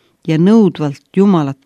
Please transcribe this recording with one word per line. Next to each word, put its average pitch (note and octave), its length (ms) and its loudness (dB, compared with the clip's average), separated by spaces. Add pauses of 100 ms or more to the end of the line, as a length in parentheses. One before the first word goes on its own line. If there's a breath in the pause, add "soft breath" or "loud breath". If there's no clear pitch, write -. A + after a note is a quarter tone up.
(280)
ja D#3+ 120 -2
nõudvalt F3 760 0
Jumalat E3+ 500 0